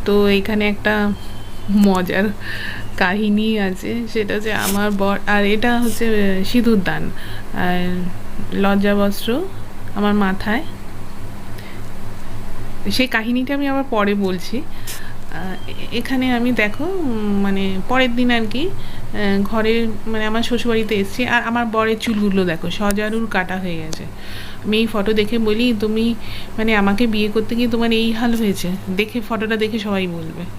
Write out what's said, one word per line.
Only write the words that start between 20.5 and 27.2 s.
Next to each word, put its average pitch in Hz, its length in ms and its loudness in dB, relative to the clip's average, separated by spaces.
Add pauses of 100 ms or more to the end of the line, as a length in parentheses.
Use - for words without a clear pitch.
এসেছি, 202 320 -2
আর 233 160 0
আমার 233 240 -2
বরের 220 320 0
চুলগুলো 208 460 0
দেখো 170 260 -2
সজারুর 214 560 0
কাটা 185 300 -2
হয়ে 180 200 -4
গেছে। 156 280 -6 (600)
আমি 214 140 0
এই 226 80 2
ফটো 220 260 0
দেখে 214 260 0
বলি, 226 420 2
"তুমি 220 340 0 (440)
মানে 214 180 2
আমাকে 202 300 2
বিয়ে 208 220 0